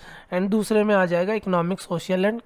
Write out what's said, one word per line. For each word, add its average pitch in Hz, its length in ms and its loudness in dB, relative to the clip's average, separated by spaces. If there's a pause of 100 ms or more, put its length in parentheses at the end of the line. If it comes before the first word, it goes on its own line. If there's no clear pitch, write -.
(340)
and 190 160 0
दूसरे 214 340 2
में 208 120 2
आ 185 100 4
जाएगा 180 280 0
economic, 180 460 -2
social 185 400 -4
and 214 260 0